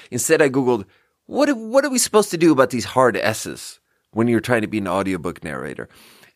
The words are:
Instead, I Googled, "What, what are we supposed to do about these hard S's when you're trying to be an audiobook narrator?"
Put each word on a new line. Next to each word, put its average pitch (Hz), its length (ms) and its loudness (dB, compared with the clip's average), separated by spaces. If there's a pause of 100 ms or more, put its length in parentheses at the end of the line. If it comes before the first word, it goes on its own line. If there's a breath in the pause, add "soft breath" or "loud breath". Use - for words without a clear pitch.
(100)
Instead, 160 300 2
I 151 80 4
Googled, 123 360 0 (420)
"What, 285 280 0
what 226 300 0
are 294 60 -2
we 254 80 -2
supposed 208 320 2
to 175 80 -4
do 160 140 6
about 131 180 4
these 117 260 -6
hard 123 200 4
S's - 640 -6 (320)
when 113 160 0
you're 117 120 2
trying 117 220 -2
to 107 60 -4
be 107 100 -4
an 98 100 -6
audiobook 90 560 -4
narrator?" 69 440 -10 (480 soft breath)